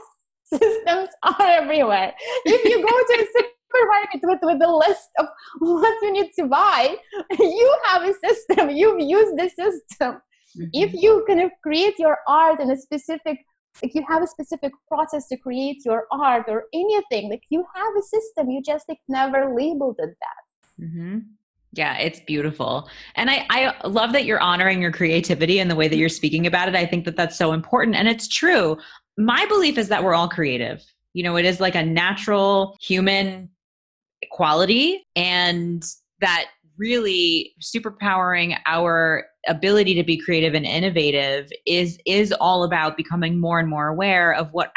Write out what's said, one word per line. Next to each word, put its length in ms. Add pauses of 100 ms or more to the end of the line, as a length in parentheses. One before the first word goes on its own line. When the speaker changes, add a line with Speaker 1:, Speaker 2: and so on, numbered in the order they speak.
(440)
Speaker 1:
systems 640 (160)
are 120 (120)
everywhere. 680 (300)
If 220
you 160
go 80
to 340
a 80
<laughs> 120 (280)
supermarket 520
with, 200
with 260
a 60
list 320 (120)
of 80 (320)
what 420
you 100
need 260
to 100
buy, 500 (420)
you 460
have 180
a 100 (140)
system. 420
You've 300
used 380
the 100
system. 760 (380)
Speaker 2:
Mm-hmm. 140
Speaker 1:
If 200
you 320
kind 160
of 100 (120)
create 340
your 200 (100)
art 320
in 100
a 60
specific, 600 (440)
like, 140
you 140
have 120
a 60
specific 460 (160)
process 400
to 80
create 480
your 260
art 380
or 240
anything, 560
like, 200
you 140 (100)
have 240
a 40
system, 500
you 100
just, 280
like, 180
never 500
labeled 420
it 100 (100)
that. 680
Speaker 2:
Mm-hmm. 340 (520)
Yeah, 260
it's 220
beautiful. 720 (260)
And 140
I, 200
I 380
love 240
that 140
you're 160
honoring 400
your 100
creativity 720
and 100
the 60
way 100
that 80
you're 140
speaking 360
about 220
it. 80
I 100
think 200
that 100
that's 220
so 160
important. 420
And 140
it's 180
true. 500 (400)
My 280
belief 320
is 100
that 160
we're 120
all 120
creative. 560 (300)
You 100
know, 140
it 80
is, 160
like, 140
a 100
natural 960
human 680 (840)
quality, 720 (100)
and 680 (360)
that 280 (300)
really 840
superpowering 1040
our 600 (220)
ability 480
to 80
be 140
creative 360
and 120
innovative 840 (160)
is, 400
is 280
all 300
about 340
becoming 420
more 200
and 100
more 180
aware 460
of 180
what 260